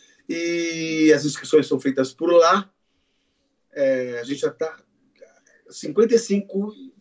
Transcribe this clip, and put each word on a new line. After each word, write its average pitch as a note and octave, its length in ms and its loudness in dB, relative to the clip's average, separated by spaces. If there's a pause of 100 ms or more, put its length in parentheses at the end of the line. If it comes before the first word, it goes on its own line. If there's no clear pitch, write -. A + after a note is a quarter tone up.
(280)
E E3 840 0
as D3 120 2
inscrições D3 440 0
são C3+ 100 -2
feitas C3 340 -4
por E3+ 200 -2
lá. F3 360 4 (1040)
É, C3 460 -2
a A#2+ 60 -10
gente C#3 160 -8
já D#3 100 -2
tá - 300 -8 (880)
cinquenta G#3+ 480 2
e - 20 0
cinco, G3+ 560 -4 (260)